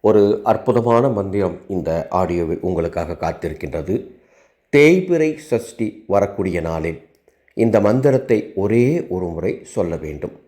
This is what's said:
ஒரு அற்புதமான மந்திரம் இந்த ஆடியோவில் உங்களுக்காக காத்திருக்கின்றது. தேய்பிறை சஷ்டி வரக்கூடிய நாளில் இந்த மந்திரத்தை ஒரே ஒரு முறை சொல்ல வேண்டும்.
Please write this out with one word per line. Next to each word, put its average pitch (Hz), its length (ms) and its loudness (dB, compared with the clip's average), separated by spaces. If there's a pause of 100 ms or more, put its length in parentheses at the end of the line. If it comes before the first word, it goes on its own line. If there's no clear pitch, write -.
ஒரு 104 440 4
அற்புதமான 117 640 2
மந்திரம் 98 500 -2 (100)
இந்த 82 420 -4
ஆடியோவில் 85 500 -2
உங்களுக்காக 85 600 -4
காத்திருக்கின்றது. 80 880 -6 (720)
தேய்பிறை 160 600 4 (120)
சஷ்டி - 560 -6
வரக்கூடிய 95 540 0
நாளில் 82 420 -4 (520)
இந்த 113 260 4
மந்திரத்தை 127 760 2
ஒரே 120 540 2
ஒரு 90 180 -4
முறை 82 360 -6
சொல்ல 85 340 -4
வேண்டும். 76 360 -10 (160)